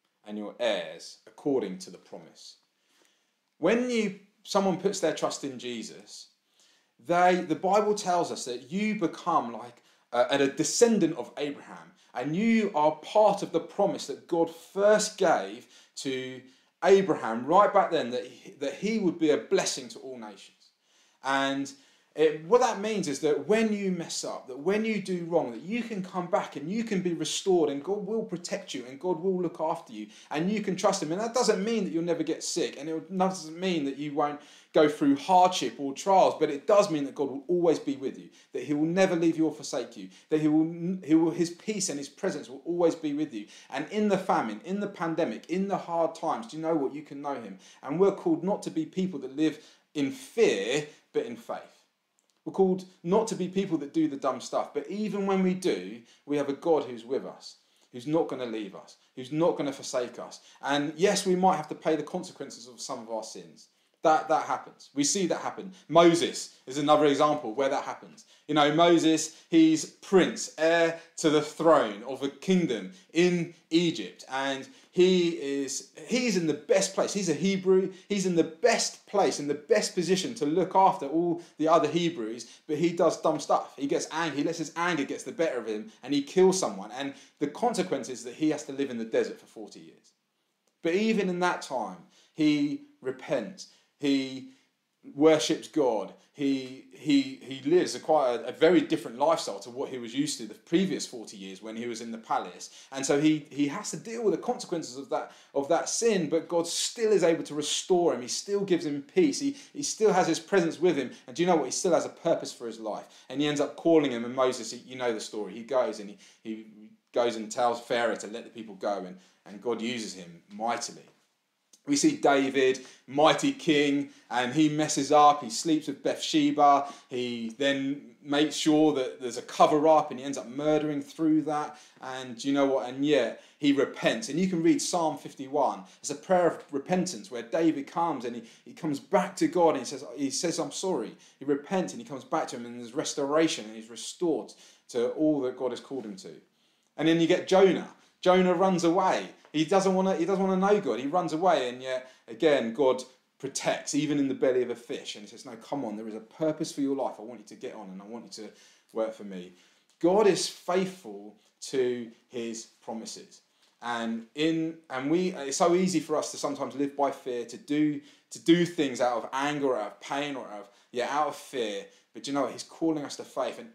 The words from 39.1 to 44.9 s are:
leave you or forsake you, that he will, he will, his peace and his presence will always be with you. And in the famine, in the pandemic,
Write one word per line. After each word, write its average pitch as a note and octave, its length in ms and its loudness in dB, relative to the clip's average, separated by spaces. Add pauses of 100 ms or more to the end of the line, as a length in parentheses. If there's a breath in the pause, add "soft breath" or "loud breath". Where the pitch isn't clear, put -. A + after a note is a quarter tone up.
leave E3 200 2
you D#3+ 80 2
or D3+ 80 0
forsake C3+ 440 -8
you, F#2+ 100 -14 (220 loud breath)
that D#3 100 2
he D#3 80 2
will, E3+ 560 2
he D3 100 2
will, E3 180 6
his E3 180 0
peace - 400 -6
and C#3+ 100 -6
his C#3 80 -10
presence D3 400 -6
will B2+ 160 -14
always E3+ 320 2
be D3 180 -6
with D3 200 -4
you. G#2 140 -10 (220 loud breath)
And - 220 -6
in G#3 160 0
the F#3+ 100 2
famine, C3+ 460 -2
in G3 160 -6
the G#3 80 -4
pandemic, E3 600 -4